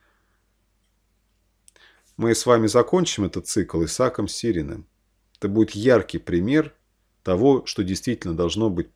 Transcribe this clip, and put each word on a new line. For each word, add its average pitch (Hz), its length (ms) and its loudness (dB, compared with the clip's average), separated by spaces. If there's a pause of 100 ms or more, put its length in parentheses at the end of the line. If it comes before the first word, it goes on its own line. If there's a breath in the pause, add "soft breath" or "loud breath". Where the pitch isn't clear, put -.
(2250 soft breath)
Мы 113 160 2
с - 120 -2
вами 117 200 6
закончим 120 580 2
этот 87 220 -6
цикл 85 380 -2
Исааком 113 440 -2
Сириным. 82 580 -6 (520)
Это 104 100 -6
будет 107 240 2
яркий 104 460 2
пример 123 560 0 (480)
того, 117 440 2
что - 180 -6
действительно 95 500 -6
должно 98 360 -2
быть 85 260 -6